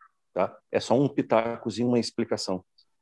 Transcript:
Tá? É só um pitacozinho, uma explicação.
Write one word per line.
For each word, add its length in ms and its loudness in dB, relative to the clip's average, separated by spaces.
Tá? 240 -2
É 80 0
só 200 2
um 100 4
pitacozinho, 800 0
uma 100 2
explicação. 680 -4